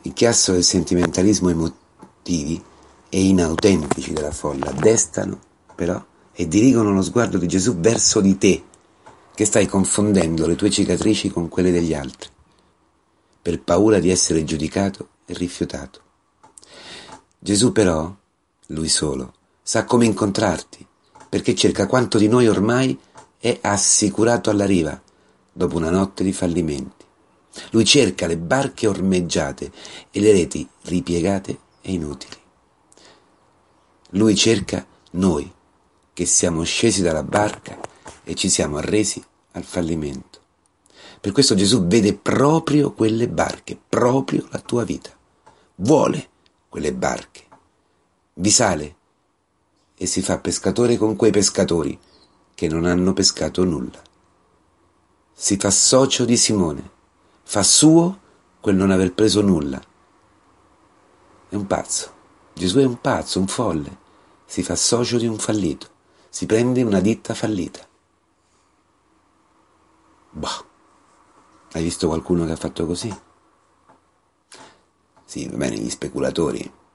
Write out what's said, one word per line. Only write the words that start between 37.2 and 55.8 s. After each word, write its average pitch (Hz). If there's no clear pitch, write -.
barca 104
e -
ci -
siamo 78
arresi 104
al 87
fallimento. 76
Per -
questo -
Gesù 98
vede 101
proprio 147
quelle 110
barche, -
proprio 131
la 113
tua 120
vita. -
Vuole 139
quelle 76
barche. -
Vi 92
sale 85
e 92
si 95
fa 90
pescatore 117
con 107
quei 110
pescatori 87
che 85
non 82
hanno 90
pescato 90
nulla. 71
Si -
fa 101
socio 131